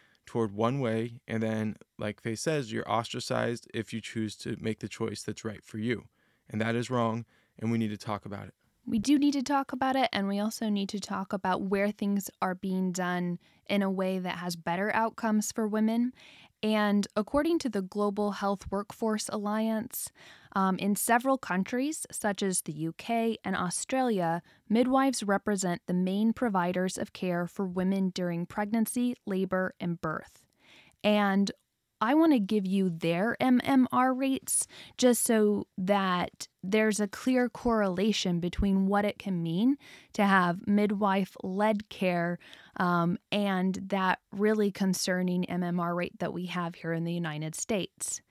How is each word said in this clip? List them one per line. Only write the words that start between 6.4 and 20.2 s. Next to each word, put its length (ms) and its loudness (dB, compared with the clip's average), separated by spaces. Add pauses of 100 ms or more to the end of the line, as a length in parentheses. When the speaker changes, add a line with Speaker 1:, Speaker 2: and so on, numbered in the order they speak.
Speaker 1:
And 120 -4
that 160 2
is 140 -2
wrong, 360 0 (320)
and 140 0
we 60 2
need 120 0
to 80 -6
talk 260 -6
about 220 -10
it. 80 -16 (340)
Speaker 2:
We 120 0
do 180 4
need 140 4
to 100 -2
talk 300 -2
about 240 0
it, 160 2
and 160 0
we 100 -2
also 300 -2
need 220 0
to 100 -6
talk 320 -6
about 300 0
where 280 2
things 400 -2 (100)
are 140 -2
being 380 -2
done 480 -2 (280)
in 140 2
a 80 0
way 300 -2
that 180 -4
has 160 -6
better 400 -2
outcomes 560 0
for 160 -2
women. 460 0 (500)
And 420 2 (120)
according 440 2
to 80 -2
the 140 -2
Global 480 -2
Health 400 -4
Workforce 580 -4
Alliance, 840 -4 (420)